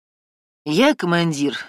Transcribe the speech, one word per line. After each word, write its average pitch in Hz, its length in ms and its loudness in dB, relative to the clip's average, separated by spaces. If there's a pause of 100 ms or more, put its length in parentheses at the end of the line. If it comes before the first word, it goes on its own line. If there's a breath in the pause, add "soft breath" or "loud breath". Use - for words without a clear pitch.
(640)
"Я 220 300 2
командир, 170 720 -2